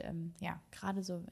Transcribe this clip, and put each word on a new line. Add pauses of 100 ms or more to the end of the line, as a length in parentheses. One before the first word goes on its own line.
ähm,
ja, (100)
gerade
so